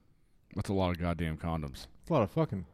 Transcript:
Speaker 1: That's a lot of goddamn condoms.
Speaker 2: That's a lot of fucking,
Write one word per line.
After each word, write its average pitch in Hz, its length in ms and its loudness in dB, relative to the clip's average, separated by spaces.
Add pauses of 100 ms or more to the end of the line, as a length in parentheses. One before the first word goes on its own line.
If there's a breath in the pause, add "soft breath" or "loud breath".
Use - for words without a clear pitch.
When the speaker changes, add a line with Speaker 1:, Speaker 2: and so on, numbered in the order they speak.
(540)
Speaker 1:
That's - 140 -2
a 107 60 0
lot 95 160 4
of 90 100 0
goddamn 82 380 0
condoms. 80 480 -4 (180)
Speaker 2:
That's - 60 -12
a - 40 2
lot 131 80 6
of 190 80 2
fucking, 131 440 0